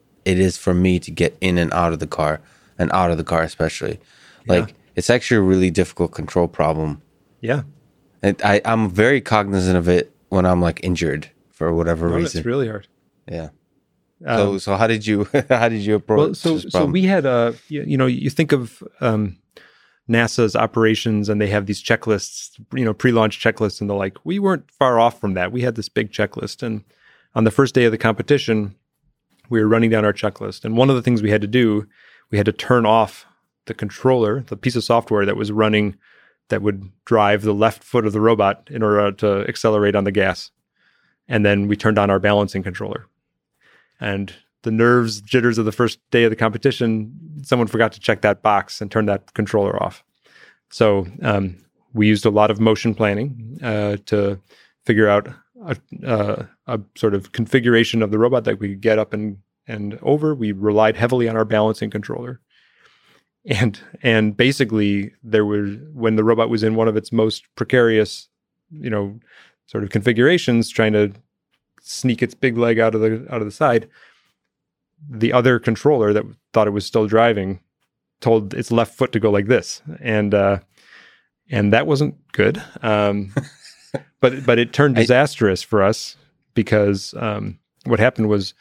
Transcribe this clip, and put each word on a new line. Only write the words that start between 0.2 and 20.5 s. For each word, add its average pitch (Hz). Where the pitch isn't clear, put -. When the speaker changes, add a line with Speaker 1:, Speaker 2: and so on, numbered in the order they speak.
Speaker 1:
it 92
is 92
for 90
me 90
to -
get 82
in 90
and 85
out 85
of 80
the 80
car 76
and -
out 90
of 85
the 82
car, 82
especially. -
Like, 87
Speaker 2:
Yeah. -
Speaker 1:
it's 87
actually 123
a 101
really 92
difficult 85
control 85
problem. 78
Speaker 2:
Yeah. 135
Speaker 1:
And 101
I, 104
I'm 110
very 113
cognizant 98
of 85
it 87
when 95
I'm, 90
like, 85
injured 78
for 82
whatever 82
Speaker 2:
No, 85
Speaker 1:
reason. 85
Speaker 2:
it's 78
really 127
hard. 107
Speaker 1:
Yeah. 80
Speaker 2:
Um, 117
Speaker 1:
So, 98
so 98
how 110
did 110
you, 104
<laughs> -
how 117
did 110
you 107
approach 107
Speaker 2:
well, 160
so, 165
Speaker 1:
this 156
Speaker 2:
so -
Speaker 1:
problem? 156
Speaker 2:
we 185
had 185
a, 120
you, 147
you 147
know, 131
you 127
think 151
of, 127
um, 107
nasa's 113